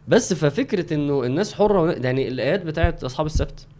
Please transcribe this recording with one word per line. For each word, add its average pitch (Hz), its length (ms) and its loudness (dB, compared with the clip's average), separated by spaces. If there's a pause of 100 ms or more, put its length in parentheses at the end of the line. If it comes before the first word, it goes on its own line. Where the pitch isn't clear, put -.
بس 202 260 4
ففكرة 160 600 0
إنه 143 300 0
الناس 135 300 -2
حرة 202 280 4
ون-، 156 220 0
يعني 127 240 0
الآيات 131 360 -2
بتاعت 165 400 -2
أصحاب 139 220 -4
السبت، - 400 -4 (140)